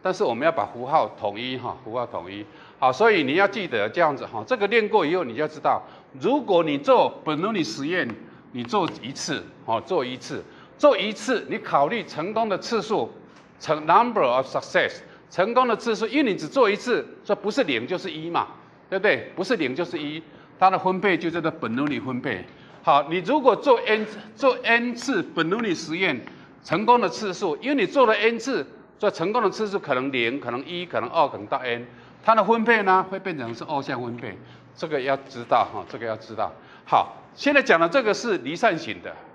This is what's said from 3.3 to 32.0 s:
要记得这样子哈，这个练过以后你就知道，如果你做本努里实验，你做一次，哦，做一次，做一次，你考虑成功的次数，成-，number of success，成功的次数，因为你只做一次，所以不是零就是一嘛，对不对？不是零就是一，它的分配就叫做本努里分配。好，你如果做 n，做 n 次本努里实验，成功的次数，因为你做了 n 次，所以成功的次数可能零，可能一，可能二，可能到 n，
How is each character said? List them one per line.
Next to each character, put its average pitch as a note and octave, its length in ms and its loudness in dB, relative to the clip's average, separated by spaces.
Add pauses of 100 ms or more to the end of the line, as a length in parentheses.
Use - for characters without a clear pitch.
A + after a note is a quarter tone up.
要 G3 120 4
记 G3 220 -2
得 G#2+ 180 0
这 A2 140 -2
样 D3+ 160 4
子 A2+ 80 -10
哈， G#2+ 220 -8
这 B3+ 100 0
个 G3+ 120 0
练 G#3+ 200 2
过 G3+ 160 2
以 D#3 100 0
后 F3+ 100 0
你 A#2 120 -8
就 D3+ 100 -2
知 C#3+ 140 -10
道， B2 220 2 (360)
如 A#3+ 220 2
果 F#3+ 240 2
你 C#3+ 140 -2
做 F#3 340 4 (100)
本 D3+ 200 -2
努 G#3+ 100 -2
里 F#3+ 100 -2
实 C3+ 240 -6
验， E3 220 -2 (440)
你 A#2+ 120 -8
做 F3 240 0 (140)
一 C3+ 100 -12
次， B2 320 -6 (220)
哦， A2 120 0
做 D3+ 240 -2
一 B2+ 140 -6
次， B2 260 -10 (360)
做 C#4+ 180 6
一 G3 160 -4
次， A3 380 -4
你 G#3 80 -4
考 D3+ 300 2
虑 G#3+ 160 -4
成 E3 280 -8
功 A3+ 160 -2
的 F#3+ 80 -2
次 A3 240 -4
数， D#3+ 320 -2 (480)
成 D3+ 260 -2
-，number G#3 360 4
of C3 240 2
success， C3+ 540 -2 (300)
成 G3+ 220 0
功 B3 160 4
的 A3 80 2
次 A3+ 180 -2
数， G3+ 120 -4
因 C4 180 2
为 G#3+ 80 2
你 - 20 0
只 D#3 140 -6
做 A#3 220 4
一 G#3 40 2
次， G3+ 320 -2 (160)
所 G3+ 140 0
以 - 60 -16
不 G3+ 80 -2
是 C4 140 0
零 B2 220 -2
就 F3 120 -4
是 F3+ 120 -8
一 D#3+ 200 -8
嘛， C#3 160 0 (420)
对 F#3+ 100 -4
不 F#3 40 -4
对？ D3 340 0
不 F#3 80 -4
是 A#3+ 120 0
零 C3 180 -2
就 E3+ 100 -2
是 E3 140 -8
一， D3+ 240 -8 (360)
它 F#3 120 6
的 F#3 80 0
分 F#3 200 0
配 F3+ 200 2
就 E3+ 100 -2
叫 E3 140 -4
做 D#3+ 80 0
本 A#2+ 260 -6
努 C#3 80 0
里 C3+ 160 -4
分 B2 220 -6
配。 G#2+ 200 -4 (400)
好， D3+ 280 4
你 F3 80 -2
如 A#3 220 0
果 A#3+ 160 6
做 A#3 280 4
n， G#3+ 220 0 (300)
做 B3+ 260 2
n A#3 320 2
次 A#3+ 260 -2
本 D#3+ 300 -2
努 G#3 80 2
里 G#3+ 160 0
实 D#3 220 -8
验， E3+ 240 0 (420)
成 G3 240 0
功 A#3+ 140 8
的 G3 80 0
次 G3 260 -6
数， D#3+ 220 -2
因 G3+ 120 -6
为 D4 60 0
你 B3 100 2
做 C4 220 4
了 A3 80 4
n A3 240 2
次， A3+ 260 -2 (320)
所 G#3 120 0
以 - 40 0
成 F3 200 -2
功 A#3+ 100 2
的 F#3+ 80 2
次 G#3+ 160 -4
数 G3 100 -6
可 C#3+ 180 -2
能 C3 180 -2
零， B2 260 0
可 B2 140 -6
能 B2+ 120 -6
一， F3 220 -8
可 B2 140 -2
能 A#2 100 -6
二， C3+ 160 2
可 B2+ 100 -6
能 G2+ 120 -10
到 C#3 100 -4
n， A#2+ 260 -4 (400)